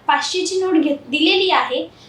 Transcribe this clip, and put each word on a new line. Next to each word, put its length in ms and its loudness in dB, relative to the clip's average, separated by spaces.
पाचशेची 540 -2
नोट 140 0
घेत-, 360 0
दिलेली 400 2
आहे, 320 -2